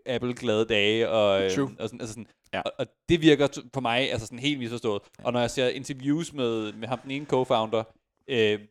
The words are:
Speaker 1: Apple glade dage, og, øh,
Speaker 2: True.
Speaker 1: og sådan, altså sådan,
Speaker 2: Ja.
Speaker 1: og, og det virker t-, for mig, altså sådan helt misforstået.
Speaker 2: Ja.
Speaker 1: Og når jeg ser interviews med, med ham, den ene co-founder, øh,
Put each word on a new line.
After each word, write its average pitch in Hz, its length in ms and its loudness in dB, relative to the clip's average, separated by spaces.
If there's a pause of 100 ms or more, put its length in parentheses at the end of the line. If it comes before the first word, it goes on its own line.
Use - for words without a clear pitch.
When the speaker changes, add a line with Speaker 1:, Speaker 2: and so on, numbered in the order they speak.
Speaker 1:
Apple 123 280 -2
glade 113 300 0
dage, 110 440 2
og, 98 340 4
øh, 95 80 0
Speaker 2:
True. 131 280 -2
Speaker 1:
og 110 100 -6
sådan, 123 120 -12
altså 113 120 -8
sådan, 110 140 -14 (280)
Speaker 2:
Ja. 95 60 -4
Speaker 1:
og, - 180 -6
og 131 80 -4 (220)
det 170 120 4
virker 143 360 6
t-, 131 180 -14
for 139 60 -4
mig, 123 300 0
altså 113 160 -4
sådan 120 120 -14
helt 143 200 -2
misforstået. 117 440 -2 (160)
Speaker 2:
Ja. - 60 -20
Speaker 1:
Og 120 80 0
når 123 80 0
jeg 120 100 0
ser 127 180 0
interviews 143 640 -4
med, 113 400 -2
med 110 160 -10
ham, 123 100 -4
den 139 120 -14
ene 143 220 -8
co-founder, 113 500 2 (460)
øh, 107 320 2 (100)